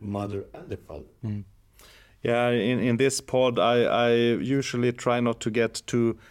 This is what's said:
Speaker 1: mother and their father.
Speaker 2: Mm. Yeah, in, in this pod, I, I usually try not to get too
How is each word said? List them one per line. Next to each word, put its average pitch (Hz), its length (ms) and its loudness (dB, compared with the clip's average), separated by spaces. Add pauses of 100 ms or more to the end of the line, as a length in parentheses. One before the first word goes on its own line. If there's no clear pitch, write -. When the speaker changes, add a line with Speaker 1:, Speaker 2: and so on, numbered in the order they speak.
Speaker 1:
mother 101 440 -6 (100)
and 175 140 -16
their 98 100 -8
father. - 340 -18 (120)
Speaker 2:
Mm. 104 200 -8 (800)
Yeah, 120 280 0
in, 120 300 0
in 117 160 2
this 131 240 2
pod, 127 380 2
I, 120 260 4
I 120 300 2
usually 120 800 0
try 120 280 0
not 117 200 0
to 117 100 -4
get 113 360 0
too 117 320 0 (120)